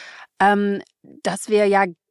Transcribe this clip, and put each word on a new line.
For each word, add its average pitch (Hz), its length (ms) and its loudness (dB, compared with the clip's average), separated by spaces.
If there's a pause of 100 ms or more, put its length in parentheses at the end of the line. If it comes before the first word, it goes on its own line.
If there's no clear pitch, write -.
(420)
ähm, 202 400 0 (420)
dass 190 260 -8
wir 208 180 2
ja 196 180 2 (260)